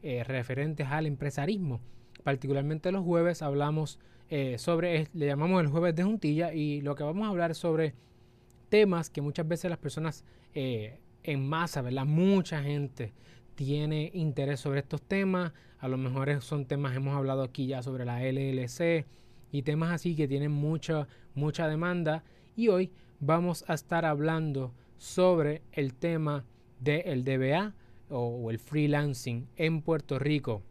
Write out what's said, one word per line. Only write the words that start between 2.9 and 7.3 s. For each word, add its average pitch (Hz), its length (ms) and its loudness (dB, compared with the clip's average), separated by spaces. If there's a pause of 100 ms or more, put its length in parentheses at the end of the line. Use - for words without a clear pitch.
los 190 120 0
jueves 170 380 2
hablamos, 147 560 0 (300)
eh, 131 300 -2
sobre, 170 420 2
eh, 151 140 -2
le 151 120 0
llamamos 156 340 4
el 151 80 4
jueves 170 260 2
de 165 80 0
juntilla, 170 500 0
y 151 280 -2
lo 143 140 -2
que 147 100 -6
vamos 180 220 -2
a 214 40 -2